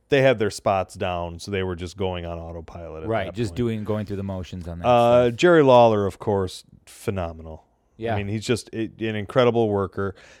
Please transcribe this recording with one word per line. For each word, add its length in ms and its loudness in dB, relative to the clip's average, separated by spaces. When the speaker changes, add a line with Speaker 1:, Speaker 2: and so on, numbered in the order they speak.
Speaker 1:
they 140 4
had 160 4
their 120 0
spots 440 -2
down, 440 -6
so 120 -12
they 120 -2
were 140 -4
just 220 -10
going 260 -4
on 140 -8
autopilot 640 -14
at 60 -10
Speaker 2:
Right, 180 -2
Speaker 1:
that 80 -12
Speaker 2:
just 160 -4
Speaker 1:
point. 60 -14
Speaker 2:
doing, 280 -4
going 220 -6
through 100 -8
the 60 -8
motions 460 -10
on 100 -10
that 100 -4
Speaker 1:
Uh, 400 6
Speaker 2:
stuff. 80 -4
Speaker 1:
Jerry 260 6
Lawler, 440 8
of 120 -6
course, 460 -4
phenomenal. 800 -8
Speaker 2:
Yeah. 160 -6
Speaker 1:
I 40 -4
mean, 100 -6
he's 180 -6
just 260 -2
a, 120 -6
an 160 -4
incredible 520 2
worker. 460 -2